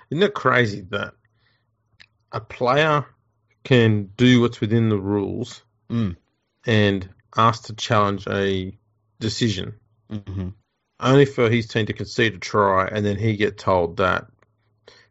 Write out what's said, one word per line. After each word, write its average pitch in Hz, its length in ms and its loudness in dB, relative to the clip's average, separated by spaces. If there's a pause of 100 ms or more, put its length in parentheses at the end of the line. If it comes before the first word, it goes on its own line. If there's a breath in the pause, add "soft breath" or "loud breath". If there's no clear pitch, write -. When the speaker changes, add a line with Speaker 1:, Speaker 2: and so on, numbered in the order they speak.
(120)
Speaker 1:
isn't 151 120 -2
it 202 120 0
crazy 120 460 0 (100)
that 101 220 -6 (1200)
a 113 80 -6
player 143 640 0 (580)
can 107 540 4
do 123 240 6
what's 117 200 -2
within 113 280 0
the 107 100 0
rules 98 640 -6 (260)
Speaker 2:
Mm. 104 280 -4 (480)
Speaker 1:
and 101 440 2 (260)
asked 113 300 2
to 107 80 -14
challenge 101 540 -2
a 98 500 -4 (420)
decision, 110 560 -4 (360)
Speaker 2:
Mm-hmm. 95 380 -10 (500)
Speaker 1:
only 135 260 6
for 127 240 0
his 113 180 0
team 110 200 -2
to 107 60 -6
concede 107 420 -2
a - 20 -18
try, 95 500 2
and 104 180 -4
then 101 120 -2
he 107 200 -2
get 101 200 -2
told 87 400 0
that 92 300 0 (840 soft breath)